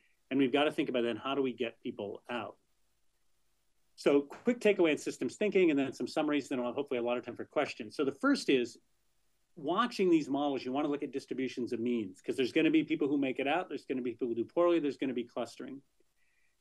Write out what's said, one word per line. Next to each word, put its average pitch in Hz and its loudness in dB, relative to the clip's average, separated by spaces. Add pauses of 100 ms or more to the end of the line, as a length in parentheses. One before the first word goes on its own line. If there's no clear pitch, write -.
(300)
And 131 0
we've 135 4
gotta 147 4
think 151 -2
about 123 2
then 117 0
how 131 -4
do 139 0
we 127 0
get 117 -6
people - -8
out? 113 -8 (1400)
So 143 4
quick 240 -4
takeaway 196 4
on 135 0
systems - -6
thinking, 196 4
and 139 2
then 131 -2
some 123 -6
summaries, 147 0
then 131 -2
I'll 123 -2
have 120 -4
hopefully 127 -2
a 117 -2
lot 120 0
of 113 -8
time 117 -12
for 139 -10
questions. 127 -4
So 151 0
the 131 0
first - 0
is 120 2 (800)
watching 185 0
these 151 4
models, 139 -2
you 127 -4
wanna 147 0
look 143 -2
at 135 -8
distributions 123 -4
of 113 -4
means, 113 -2
'cause 120 -4
there's 123 0
gonna 160 4
be 156 4
people 156 0
who 147 2
make 135 0
it 131 0
out, 170 -2
there's 139 -10
gonna 127 -4
be 123 -2
people 123 -4
who 117 -2
do 113 -2
poorly, 170 4
there's 143 -2
gonna 135 -4
be 120 -2
clustering. 127 -10 (800)